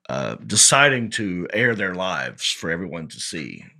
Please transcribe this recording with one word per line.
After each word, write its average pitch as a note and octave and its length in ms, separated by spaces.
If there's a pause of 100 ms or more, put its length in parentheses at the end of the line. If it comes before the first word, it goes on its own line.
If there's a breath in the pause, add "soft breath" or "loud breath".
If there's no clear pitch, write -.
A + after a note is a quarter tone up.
uh, B1 280 (120)
deciding B2+ 640
to F2+ 420
air A#2 220
their G2 180
lives E2+ 520
for - 260
everyone E2 380
to - 100
see. - 460 (140)